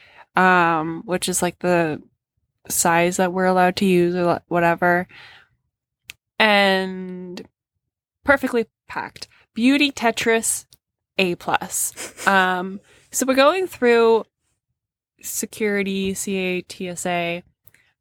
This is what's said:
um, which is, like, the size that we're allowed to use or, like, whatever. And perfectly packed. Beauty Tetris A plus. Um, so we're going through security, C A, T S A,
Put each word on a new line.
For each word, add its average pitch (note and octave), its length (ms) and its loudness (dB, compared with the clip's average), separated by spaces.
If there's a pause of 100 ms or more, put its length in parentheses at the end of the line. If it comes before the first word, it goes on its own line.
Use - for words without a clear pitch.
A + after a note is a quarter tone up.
(360)
um, E3+ 680 2
which F3 240 -4
is, F3+ 140 -2
like, F3 180 -2
the E3+ 420 0 (640)
size F3 520 0
that F#3 160 0
we're F#3 100 0
allowed F#3 320 2
to - 80 -2
use F3 300 4
or, F3+ 100 -2
like, E3+ 240 0
whatever. F3 580 2 (1300)
And F#3+ 1080 0 (800)
perfectly B3+ 420 0 (220)
packed. - 400 -12 (260)
Beauty C#4 380 2
Tetris A3+ 760 -2 (520)
A F3+ 180 0
plus. - 920 -6
Um, F#3+ 540 0 (300)
so - 140 -4
we're C4 100 0
going D#4 320 4
through A#3 580 2 (960)
security, G3 920 -4
C G3 220 -6
A, F#3 260 -4
T - 260 -12
S F3 180 -10
A, F3 360 -4 (580)